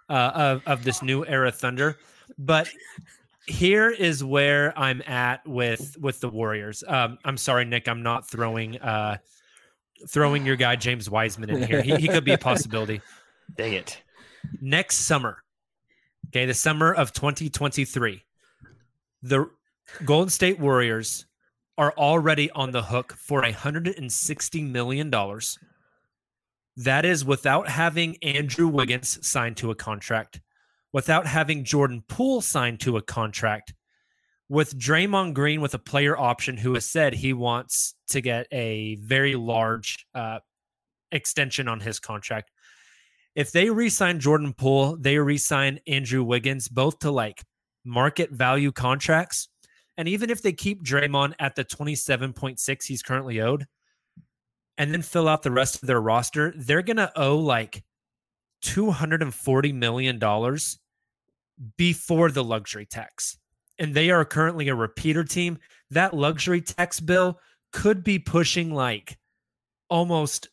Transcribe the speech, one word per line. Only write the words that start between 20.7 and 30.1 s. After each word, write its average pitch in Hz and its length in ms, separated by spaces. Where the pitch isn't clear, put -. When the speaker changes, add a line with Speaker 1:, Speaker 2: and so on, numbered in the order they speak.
Speaker 1:
are 147 200
already 151 540
on 131 180
the 123 120
hook 120 360
for 139 260
a 117 80
hundred 151 360
and 139 240
sixty - 500
million 135 480
dollars. 104 480
That 131 280
is 170 200
without 139 440
having 165 540
Andrew 147 460
Wiggins 123 580
signed 117 320
to 117 120
a 110 40
contract, 110 640